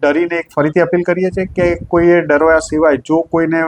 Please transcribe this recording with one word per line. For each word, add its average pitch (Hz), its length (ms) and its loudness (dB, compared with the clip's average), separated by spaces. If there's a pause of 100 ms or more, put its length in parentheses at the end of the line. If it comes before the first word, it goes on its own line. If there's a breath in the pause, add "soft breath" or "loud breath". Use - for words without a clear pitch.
ડરીને, 165 340 0
એક 165 200 -8
ફરીથી 151 240 0
અપીલ 175 220 0
કરીએ 180 280 -2
છીએ 185 140 -4
કે 175 400 -2
કોઈએ 175 360 2
ડરવા 160 380 2
સિવાય 156 380 0
જો 156 240 -2
કોઈને 165 480 -2